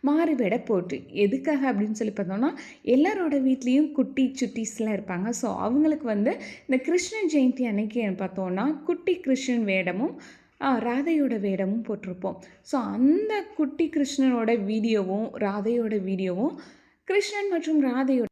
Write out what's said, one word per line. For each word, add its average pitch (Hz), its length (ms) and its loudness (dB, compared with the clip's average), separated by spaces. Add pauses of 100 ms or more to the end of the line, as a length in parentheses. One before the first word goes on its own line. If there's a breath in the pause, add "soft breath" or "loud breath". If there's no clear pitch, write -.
மாறுவேட 285 580 2
போட்டி. 180 440 -2
எதுக்காக 262 640 0
அப்படின்னு 214 180 0
சொல்லி 214 220 -4
பார்த்தோம்னா, 202 360 -2 (340 loud breath)
எல்லாரோட 320 580 2
வீட்லேயும் 262 500 2
குட்டி 269 480 0
சுட்டீஸ்லாம் 220 600 -4
இருப்பாங்க. 190 300 -4
So, 226 260 -4
அவங்களுக்கு 285 500 2
வந்து 220 360 0 (260 loud breath)
இந்த 262 160 2
கிருஷ்ண 359 340 0 (160)
ஜெயந்தி 254 340 4
அன்னைக்கு 214 340 -2
பார்த்தோம்னா, 190 840 -2
குட்டி 349 360 -2
கிருஷ்ணன் 254 460 0
வேடமும், 190 500 0 (460 loud breath)
ஆ, 262 180 2
ராதையோட 262 600 0
வேடமும் 196 480 0
போட்டிருப்போம். 185 480 -6 (260 loud breath)
So, 269 200 -2
அந்த 320 600 2 (120)
குட்டி 311 340 -2
கிருஷ்ணனோட 247 760 0
வீடியோவும், 214 680 0
ராதையோட 208 680 -2
வீடியோவும், 190 520 -2 (480 loud breath)
கிருஷ்ணன் 403 460 0
மற்றும் 311 340 2
ராதையோட 254 480 2